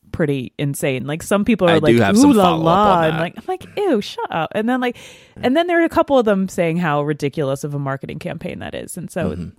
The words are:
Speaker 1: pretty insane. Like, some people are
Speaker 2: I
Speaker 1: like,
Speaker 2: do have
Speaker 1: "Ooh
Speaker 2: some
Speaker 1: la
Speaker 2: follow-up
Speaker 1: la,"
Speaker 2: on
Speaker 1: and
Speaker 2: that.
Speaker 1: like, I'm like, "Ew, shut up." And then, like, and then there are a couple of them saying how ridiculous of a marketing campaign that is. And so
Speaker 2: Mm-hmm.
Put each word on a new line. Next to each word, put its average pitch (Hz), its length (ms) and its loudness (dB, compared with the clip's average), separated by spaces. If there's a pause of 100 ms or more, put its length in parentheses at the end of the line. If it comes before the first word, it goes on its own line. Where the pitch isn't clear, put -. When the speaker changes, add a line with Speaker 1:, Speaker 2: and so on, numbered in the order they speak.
(120)
Speaker 1:
pretty 139 480 -2
insane. 139 480 -2
Like, 160 160 -8
some 202 220 -2
people 190 240 2
are 165 60 4
Speaker 2:
I - 20 4
Speaker 1:
like, 151 180 4
Speaker 2:
do 117 60 4
have 104 160 4
Speaker 1:
"Ooh 240 40 6
Speaker 2:
some 285 120 8
Speaker 1:
la 208 100 4
Speaker 2:
follow-up 165 220 0
Speaker 1:
la," 190 320 4
Speaker 2:
on 165 80 2
Speaker 1:
and 160 100 0
Speaker 2:
that. - 60 -2
Speaker 1:
like, 170 160 -6
I'm 220 100 -16
like, 370 180 -8 (120)
"Ew, 339 240 0
shut - 280 -8
up." - 240 -4
And 220 140 -2
then, 254 140 0
like, 247 160 -4 (400)
and 247 180 0
then 339 120 2
there 339 140 2
are 330 40 4
a 339 40 2
couple 311 300 4
of 226 60 4
them 190 240 2
saying 165 260 0
how 156 280 0
ridiculous 143 600 -2
of 147 100 -6
a 143 60 -4
marketing 143 400 -6
campaign 170 400 -10
that - 160 -12
is. - 220 -12
And 165 120 -12
so - 220 -4
Speaker 2:
Mm-hmm. 170 280 -8